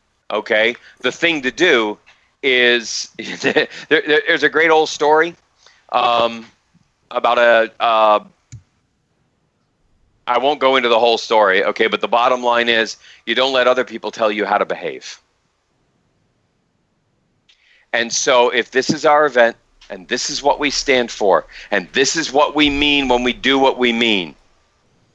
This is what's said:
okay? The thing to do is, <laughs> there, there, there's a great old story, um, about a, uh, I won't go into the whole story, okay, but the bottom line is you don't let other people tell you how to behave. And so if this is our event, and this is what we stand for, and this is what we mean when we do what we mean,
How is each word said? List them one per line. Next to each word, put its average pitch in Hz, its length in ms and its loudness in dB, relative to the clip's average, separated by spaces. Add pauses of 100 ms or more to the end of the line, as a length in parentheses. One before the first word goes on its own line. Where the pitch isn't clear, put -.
(320)
okay? 110 420 0 (260)
The 123 120 -4
thing 165 300 -4
to 127 100 -4
do 117 440 0 (460)
is, 123 720 0
<laughs> - 40 -20 (260)
there, 135 260 0 (200)
there, 151 140 2 (240)
there's 156 160 0
a 147 60 4
great 160 220 2
old 156 180 2
story, 156 480 0 (540)
um, 117 560 -2 (680)
about 120 260 0
a, 113 400 4
uh, 110 460 2 (2000)
I 120 120 0
won't 139 200 0
go 135 160 2
into 123 140 2
the 117 100 4
whole 113 200 2
story, 101 440 2
okay, 107 240 0
but 104 140 -2
the 104 80 -4
bottom 123 340 0
line 117 260 0
is 113 280 0 (280)
you 117 120 -4
don't 131 160 0
let 127 160 2
other 127 160 2
people 110 260 -10
tell 107 220 -2
you 104 120 -4
how 101 140 0
to 95 80 -2
behave. 82 540 -10 (2750)
And 117 200 -2
so 123 380 2
if 120 220 -2
this 127 180 0
is 156 160 -2
our 151 200 4
event, 120 300 2 (320)
and 92 200 -16
this 123 200 -4
is 131 140 -8
what 135 160 0
we 143 120 -2
stand 123 400 0
for, 92 360 0 (240)
and 95 220 -4
this 135 240 -2
is 135 160 -6
what 143 240 0
we 151 120 2
mean 143 400 -2
when 123 140 0
we 123 100 -2
do 135 260 0
what 131 200 0
we 123 140 0
mean, 104 420 -2 (800)